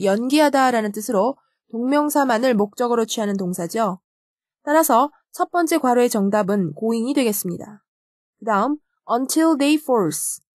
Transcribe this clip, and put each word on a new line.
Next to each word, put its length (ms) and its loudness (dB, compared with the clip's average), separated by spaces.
연기하다 680 2
라는 200 0
뜻으로 460 -2
동명사만을 840 0
목적어로 520 0
취하는 320 -4
동사죠. 640 -4
따라서 480 2
첫 180 -4
번째 280 0
괄호의 320 2
정답은 680 0
going이 360 -2
되겠습니다. 720 -4
그다음, 400 -2
until 480 2
they 240 2
force. 640 -2